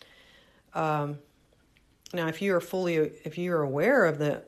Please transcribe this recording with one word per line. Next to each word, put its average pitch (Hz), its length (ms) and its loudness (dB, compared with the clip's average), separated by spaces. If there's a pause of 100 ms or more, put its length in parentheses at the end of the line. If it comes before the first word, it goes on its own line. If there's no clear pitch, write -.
(760)
Um, 151 440 -2 (960)
now, 165 140 -2
if 160 120 -6
you 202 140 0
are 170 60 4
fully, 175 360 -2
if 156 400 -2
you 175 160 -2
are 160 100 2
aware 175 440 4
of 151 120 0
the, 147 300 -2